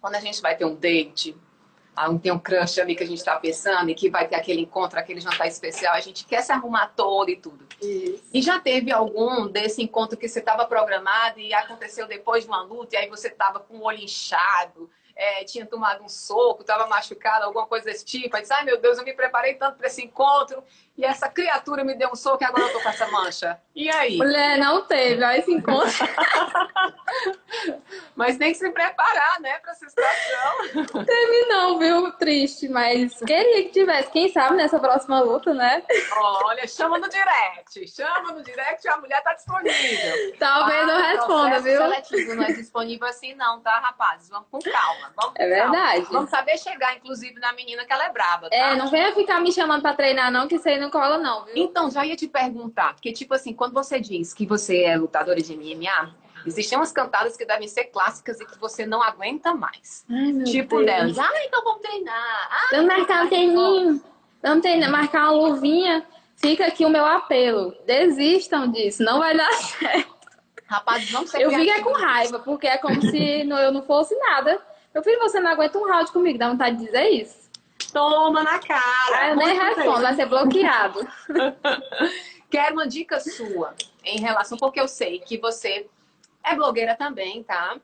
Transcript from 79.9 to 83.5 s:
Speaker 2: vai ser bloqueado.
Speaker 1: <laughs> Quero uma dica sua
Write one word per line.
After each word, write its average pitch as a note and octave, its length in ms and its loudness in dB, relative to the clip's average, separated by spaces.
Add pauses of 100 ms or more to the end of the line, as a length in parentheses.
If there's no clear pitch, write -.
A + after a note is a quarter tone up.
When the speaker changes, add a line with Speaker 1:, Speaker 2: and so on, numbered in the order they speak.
Speaker 2:
vai B3+ 140 2
ser C#4 100 0
bloqueado. B3+ 840 2 (220)
Speaker 1:
<laughs> C#4 340 -2 (840)
Quero D4+ 240 2
uma D#4 140 -2
dica D4 320 -6
sua G3+ 540 -8 (300)